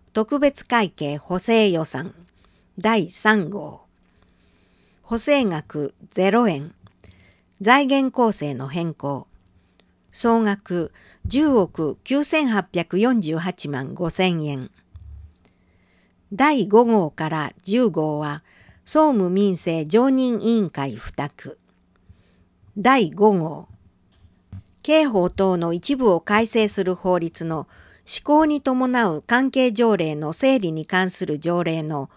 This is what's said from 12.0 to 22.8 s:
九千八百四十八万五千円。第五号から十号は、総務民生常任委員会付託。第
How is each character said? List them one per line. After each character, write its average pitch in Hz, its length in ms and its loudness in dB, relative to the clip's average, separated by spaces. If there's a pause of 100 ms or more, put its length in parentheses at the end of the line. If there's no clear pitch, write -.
九 277 180 0
千 302 260 2
八 208 140 0
百 175 360 -4
四 233 220 2
十 156 160 -2
八 170 320 -6
万 135 260 -8
五 165 160 -6
千 175 340 0
円。 135 260 -8 (1600)
第 262 340 2
五 220 180 6
号 208 260 2
か 156 180 -6
ら 156 240 -4 (100)
十 233 260 2
号 156 300 -2
は、 151 260 -8 (400)
総 311 280 4
務 190 160 2
民 190 280 2
生 165 300 -4
常 226 220 4
任 254 320 0
委 233 180 2
員 185 120 0
会 139 260 -6
付 - 160 -14
託。 - 460 -10 (1200)
第 240 320 2